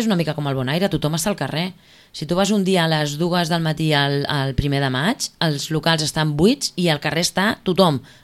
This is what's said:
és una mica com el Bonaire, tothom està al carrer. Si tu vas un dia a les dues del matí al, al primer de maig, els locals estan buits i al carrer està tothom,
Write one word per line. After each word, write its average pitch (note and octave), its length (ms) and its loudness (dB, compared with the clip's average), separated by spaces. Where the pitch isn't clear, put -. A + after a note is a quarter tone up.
és A3 80 0
una G3 100 2
mica D#3 160 -2
com D3 140 -4
el C3+ 80 -2
Bonaire, D3 340 -2
tothom D3+ 240 -2
està E3+ 160 -2
al G3+ 80 -4
carrer. D#3 300 -4
Si - 80 -8
tu D3 100 -6
vas F#3+ 160 2
un G#3 140 2
dia F3+ 220 2
a - 20 0
les D3 320 0
dues F3 320 0
del E3+ 80 0
matí D#3+ 320 0
al, C#3+ 320 2
al C3+ 320 -2
primer C#3 240 0
de C#3 80 0
maig, C#3 400 -2
els C#3+ 260 -2
locals D#3+ 360 0
estan D#3 340 -2
buits A#3 400 2
i F3 80 2
al D3+ 160 0
carrer D#3 240 0
està G3 220 0
tothom, E3 320 4